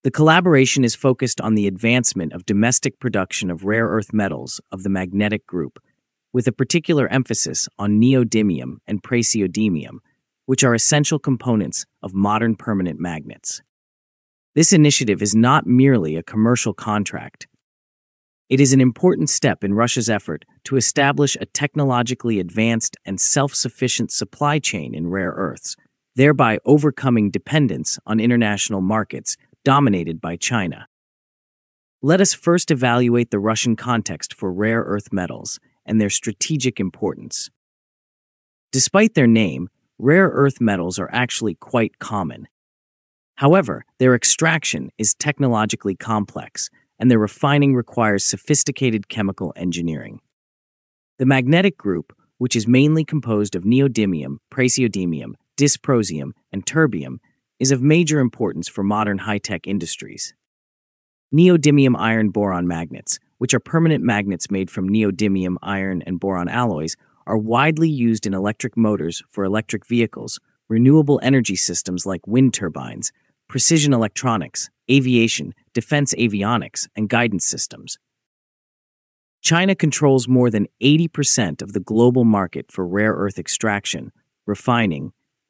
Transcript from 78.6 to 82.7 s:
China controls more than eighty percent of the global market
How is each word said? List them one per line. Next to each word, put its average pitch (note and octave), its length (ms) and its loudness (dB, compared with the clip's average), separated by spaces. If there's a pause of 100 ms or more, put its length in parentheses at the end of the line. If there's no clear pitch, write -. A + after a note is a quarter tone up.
China F#3 340 2
controls C#3 520 2
more B2 240 4
than G#2 160 0 (140)
eighty D3+ 260 4
percent A2+ 560 -2
of G2+ 120 -14
the G2+ 60 -2
global A#2+ 440 2
market G2 480 0